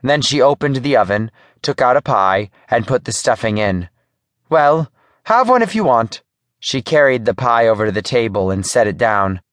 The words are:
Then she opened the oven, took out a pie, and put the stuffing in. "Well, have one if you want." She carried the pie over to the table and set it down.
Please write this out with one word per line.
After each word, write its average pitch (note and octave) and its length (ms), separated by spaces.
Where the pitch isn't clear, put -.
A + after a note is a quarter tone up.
Then C#3+ 200
she D3 180
opened C#3+ 360
the C3 200
oven, G#2 340
took - 180
out B2+ 160
a C#3+ 60
pie, G2 480
and A2+ 180
put B2+ 180
the - 80
stuffing A2 460
in. F#2 300
"Well, D#3 420
have A#3 240
one B3 140
if G#3 120
you G#3+ 100
want." A#2 380
She - 220
carried C3+ 440
the G#2+ 100
pie A#2 340
over G#2+ 180
to G#2 60
the G2+ 100
table G2+ 480
and G2 160
set A#2 200
it G2+ 100
down. G2+ 440